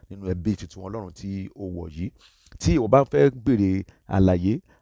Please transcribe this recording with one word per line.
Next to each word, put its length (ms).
nínú 200
ẹbí 260
tuntun 280
Ọlọ́run 280
tí 420
o 120
wọ̀ 240
yìí. 200
Tí 200
o 100
bá 160
fẹ́ 260
béèrè 540
àlàyé 520